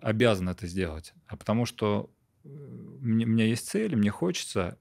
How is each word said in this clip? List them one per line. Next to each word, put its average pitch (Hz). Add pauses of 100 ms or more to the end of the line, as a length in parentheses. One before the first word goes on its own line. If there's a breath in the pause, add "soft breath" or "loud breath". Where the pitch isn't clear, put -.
обязан 110
это 90
сделать, 85 (140)
а -
потому 113
что, 104 (340)
э, 147
мне, 117
у 117
меня 113
есть 113
цели, 208
мне 104
хочется, 110